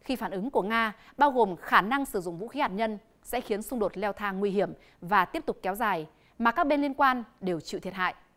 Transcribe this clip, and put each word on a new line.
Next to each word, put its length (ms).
khi 160
phản 140
ứng 200
của 120
Nga, 300
bao 140
gồm 260
khả 240
năng 260
sử 140
dụng 180
vũ 100
khí 120
hạt 80
nhân, 300
sẽ 180
khiến 220
xung 160
đột 180
leo 160
thang 280
nguy 100
hiểm 220
và 240
tiếp 220
tục 160
kéo 120
dài, 320
mà 140
các 140
bên 160
liên 120
quan 300
đều 200
chịu 200
thiệt 140
hại. 200